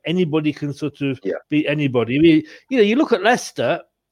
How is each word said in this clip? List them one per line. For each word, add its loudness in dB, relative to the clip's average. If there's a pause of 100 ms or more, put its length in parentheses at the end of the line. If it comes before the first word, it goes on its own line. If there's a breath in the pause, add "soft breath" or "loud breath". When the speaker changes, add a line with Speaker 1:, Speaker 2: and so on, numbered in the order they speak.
Speaker 1:
Anybody -2
can -8
sort -10
of -4
Speaker 2:
Yeah. -4 (160)
Speaker 1:
beat 0
anybody. 0
I 0
mean, 6 (260 loud breath)
you -2
know, 6
you 2
look 0
at 0
Leicester, -2 (300)